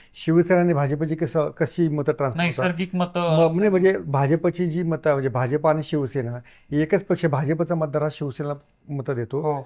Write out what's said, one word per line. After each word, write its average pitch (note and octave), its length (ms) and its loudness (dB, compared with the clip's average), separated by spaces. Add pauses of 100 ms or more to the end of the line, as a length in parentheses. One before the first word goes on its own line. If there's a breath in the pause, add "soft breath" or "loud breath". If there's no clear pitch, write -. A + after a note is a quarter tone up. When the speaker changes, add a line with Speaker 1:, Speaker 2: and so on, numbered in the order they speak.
(240 soft breath)
Speaker 1:
शिवसेना F3 360 4
आणि F3 140 4
भाजपची D3 400 0
कसं, D#3 360 -2
कशी E3 380 0
मतं D3 240 0
ट्रान्सफर C#3 300 -2
होतात? - 20 2
Speaker 2:
नैसर्गिक F3 500 -2
मतं F3 260 -2
Speaker 1:
म-, - 20 0
Speaker 2:
असतात. E3 260 4
Speaker 1:
म्हणजे, F#3 200 2
म्हणजे F#3+ 300 4
भाजपची D#3+ 680 0
जी E3 160 -2
मतं, D#3 300 0
म्हणजे C3+ 160 0
भाजप C3 380 -2
आणि D#3 160 2
शिवसेना C3 560 -4 (340 soft breath)
एकच F#3 300 2
पक्ष, E3+ 240 0
भाजपचा D#3 480 0
मतदार D3+ 280 -2
हा D3+ 100 0
शिवसेनेला D3 420 -6 (340)
मतं C#3 260 -4
देतो A#2+ 260 -4
Speaker 2:
हो. D3+ 140 0 (120)